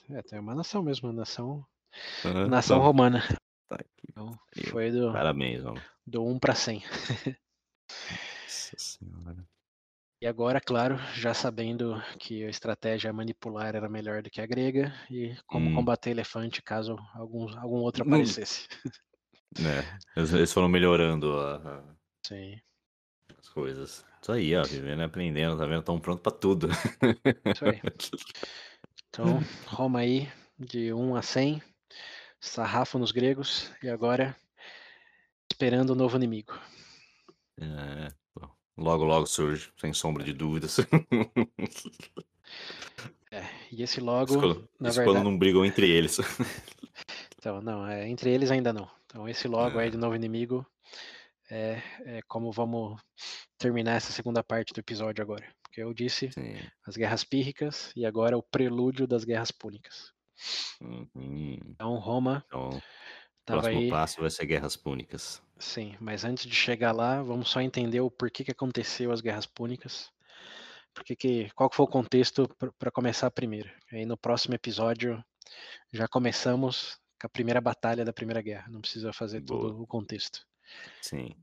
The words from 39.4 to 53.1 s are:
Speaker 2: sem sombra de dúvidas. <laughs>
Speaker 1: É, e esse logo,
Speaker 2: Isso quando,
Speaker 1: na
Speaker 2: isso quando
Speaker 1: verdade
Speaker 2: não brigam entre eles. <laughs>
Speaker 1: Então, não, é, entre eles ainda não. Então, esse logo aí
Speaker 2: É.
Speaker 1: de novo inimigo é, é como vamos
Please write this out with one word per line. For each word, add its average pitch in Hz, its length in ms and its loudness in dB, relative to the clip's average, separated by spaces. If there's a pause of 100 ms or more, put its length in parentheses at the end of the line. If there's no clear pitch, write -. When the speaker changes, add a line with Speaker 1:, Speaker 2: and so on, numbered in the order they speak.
Speaker 2:
sem 78 120 -4
sombra 76 320 -2
de 73 100 -4
dúvidas. 78 440 -2
<laughs> - 1500 0 (1040)
Speaker 1:
É, 98 120 -10 (280)
e 117 120 -4
esse 123 160 -2
logo, 123 320 2
Speaker 2:
Isso 143 80 8
quando, 87 300 4 (100)
Speaker 1:
na 120 100 0
Speaker 2:
isso 117 100 4
quando 120 140 6
Speaker 1:
verdade 98 120 6
Speaker 2:
não 98 120 4
brigam 92 280 8
entre 98 240 6
eles. 82 300 6
<laughs> - 580 -6 (600)
Speaker 1:
Então, 98 220 -6
não, 104 260 -6
é, 104 220 -6
entre 123 220 0
eles 131 180 4
ainda 123 240 4
não. 104 160 -8 (160)
Então, 110 240 -12
esse 117 180 -6
logo 117 300 0
aí 117 100 2
Speaker 2:
É. 113 40 -2
Speaker 1:
de 113 40 -6
novo 117 200 0
inimigo 117 500 -2 (840)
é, 110 320 -4 (220)
é 117 240 -12
como 113 240 -6
vamos 117 480 -4 (600)